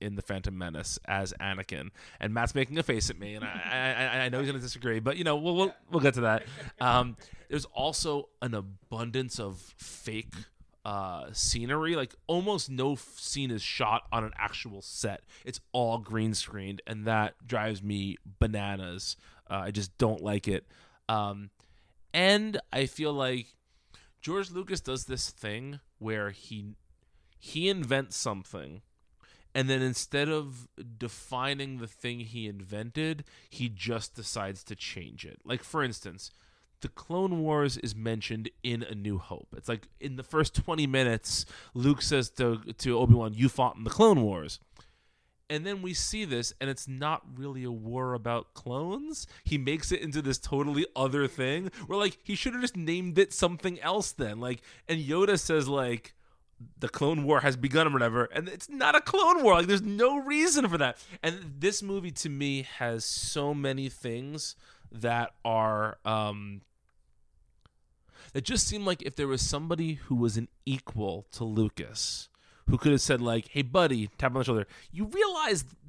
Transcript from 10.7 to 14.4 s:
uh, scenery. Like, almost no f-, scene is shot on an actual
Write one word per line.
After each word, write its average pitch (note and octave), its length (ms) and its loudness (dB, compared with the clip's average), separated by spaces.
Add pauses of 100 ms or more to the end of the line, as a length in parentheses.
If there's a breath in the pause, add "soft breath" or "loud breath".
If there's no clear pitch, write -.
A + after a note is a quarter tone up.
uh, F#2+ 480 -6
scenery. C#3+ 640 0
Like, C3+ 180 -4 (140)
almost F3+ 420 0
no C3+ 240 0
f-, - 220 -10
scene C#3 360 -4
is A2 100 -2
shot A2+ 500 0
on A2+ 140 0
an A2 120 -8
actual G#2 440 -6